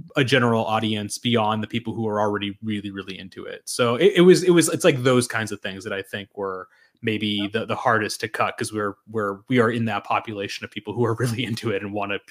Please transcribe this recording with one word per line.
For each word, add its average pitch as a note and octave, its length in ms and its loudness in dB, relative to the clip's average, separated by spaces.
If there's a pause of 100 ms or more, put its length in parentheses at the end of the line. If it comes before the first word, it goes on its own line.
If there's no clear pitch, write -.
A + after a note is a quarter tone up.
(160)
a C#3+ 80 4
general A#2+ 420 2
audience G#2+ 540 -2
beyond A2 440 0
the G2+ 40 -6
people A#2 260 -6
who A2+ 140 -4
are G#2 120 -2
already G2+ 440 -2
really, G#2 280 -6
really F#2+ 260 -12
into F#2+ 280 -14
it. F#2+ 200 -12
So A#2+ 300 0
it, E3 220 4
it F3 40 8
was, F3 220 8
it F3+ 60 4
was, E3+ 200 6
it's, E3 140 -2
like, C#3+ 200 4
those B2+ 240 4
kinds A2 240 -4
of G2+ 100 -10
things F#2+ 240 -10
that G2+ 80 -6
I G2 80 -4
think G2 340 -12
were F#2+ 320 -8 (360)
maybe G#2+ 480 -2
the, A2 140 -2
the G#2+ 100 -4
hardest A2 460 0
to A2 80 -4
cut, - 280 -2
'cause A2+ 160 -6
we're, G#2 200 -4 (140)
we're, G#2 320 -4 (100)
we B2+ 100 4
are A2+ 100 4
in A#2 160 -2
that G2+ 200 -4
population G2+ 580 -4
of G#2 80 -10
people G#2 220 -10
who A#2+ 120 0
are A#2 100 2
<laughs> - 40 -4
really B2 240 -2
into A2+ 260 -4
it G2 140 -4
and G2+ 100 -8
wanna G2+ 240 -4 (140)